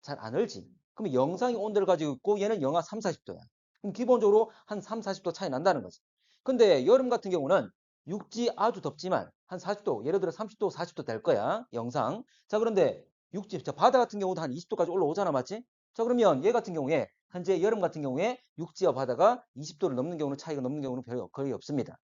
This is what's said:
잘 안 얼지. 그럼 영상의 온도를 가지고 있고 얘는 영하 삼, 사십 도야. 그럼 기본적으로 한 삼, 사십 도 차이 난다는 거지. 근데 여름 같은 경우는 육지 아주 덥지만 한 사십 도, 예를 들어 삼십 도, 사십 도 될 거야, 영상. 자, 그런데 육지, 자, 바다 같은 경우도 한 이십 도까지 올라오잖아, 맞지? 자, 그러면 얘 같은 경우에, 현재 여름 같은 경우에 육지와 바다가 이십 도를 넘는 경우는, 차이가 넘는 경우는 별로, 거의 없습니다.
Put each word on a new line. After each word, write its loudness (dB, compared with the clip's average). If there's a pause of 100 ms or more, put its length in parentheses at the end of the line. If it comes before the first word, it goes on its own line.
잘 -12
안 -10
얼지. -4 (280)
그럼 -6
영상의 2
온도를 0
가지고 2
있고 0
얘는 0
영하 2
삼, -8
사십 -6
도야. -12 (420)
그럼 -8
기본적으로 4 (160)
한 -8
삼, -8
사십 -8
도 -4
차이 -6
난다는 2
거지. -16 (420)
근데 6
여름 6
같은 -2
경우는 2 (360)
육지 -4
아주 0
덥지만 -4 (160)
한 -12
사십 -6
도, -2
예를 2
들어 -2
삼십 -12
도, 0
사십 -10
도 -10
될 -6
거야, 0
영상. -4 (260)
자, 0
그런데 2 (300)
육지, -10
자, -8
바다 4
같은 0
경우도 -2
한 -4
이십 -10
도까지 0
올라오잖아, 0
맞지? -4 (320)
자, -2
그러면 4
얘 4
같은 -2
경우에, 0 (220)
현재 0
여름 2
같은 -2
경우에 -2 (180)
육지와 0
바다가 2 (100)
이십 -14
도를 0
넘는 -4
경우는, -4
차이가 -8
넘는 -4
경우는 -6
별로, -8
거의 -6
없습니다. -6